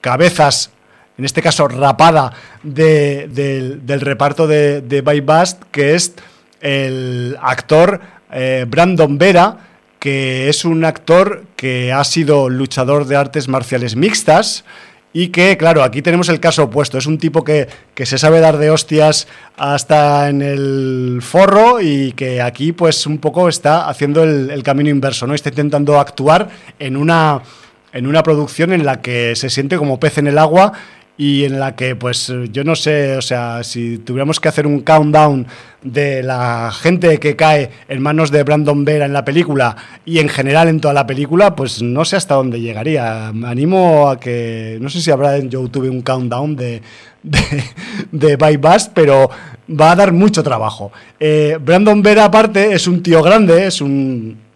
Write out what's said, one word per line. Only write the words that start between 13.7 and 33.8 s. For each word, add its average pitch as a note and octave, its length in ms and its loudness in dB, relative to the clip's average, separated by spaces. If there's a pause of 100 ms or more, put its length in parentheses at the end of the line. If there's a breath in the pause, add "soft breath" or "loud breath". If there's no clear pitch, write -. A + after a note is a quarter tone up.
mixtas F#3 680 0 (480 loud breath)
y F3+ 160 -4
que, F3+ 300 2
claro, D#3+ 240 4
aquí B2+ 180 -2
tenemos E3+ 300 0
el E3 100 -2
caso D#3+ 240 2
opuesto. C3 320 -2
Es C3 100 -4
un D#3 120 -2
tipo D#3 260 -2
que, D3 240 0 (260 loud breath)
que B2+ 120 -8
se C3 100 -4
sabe D#3 240 4
dar D#3 160 4
de D3+ 140 2
hostias D#3 560 0 (320 loud breath)
hasta D3 720 2
en C#3 100 -2
el C3+ 800 -4
forro G3+ 600 4
y C#3 300 0
que B2+ 280 -6
aquí, B2 320 -4
pues, E3 340 0
un D3+ 120 -4
poco E3+ 320 0
está D#3 400 0
haciendo D3 320 0
el, C#3+ 280 0
el C#3+ 120 -8
camino C#3+ 260 0
inverso, C3+ 380 -2
¿no? C#3 80 -2
Está D3 160 -4
intentando D3 500 0
actuar D3+ 480 0 (300 loud breath)
en C3+ 180 -8
una, D#3 460 0 (500 loud breath)
en B2+ 140 -6
una D3+ 160 2
producción D#3 500 0
en E3 140 0
la C3 160 -4
que A#2+ 340 -2
se C3 140 -6
siente C#3 260 -4
como C#3 240 -2
pez D#3 160 0
en D3 120 0
el C#3+ 100 2
agua F3 340 4 (460 loud breath)
y C#3+ 260 0
en C3+ 160 -4
la C3+ 160 -6
que, B2+ 200 -4
pues, B2 360 -6 (180)
yo C3+ 140 -6
no D#3+ 100 0
sé, D3 440 -2
o - 20 -6
sea, A#2+ 420 -6
si A#2 360 -8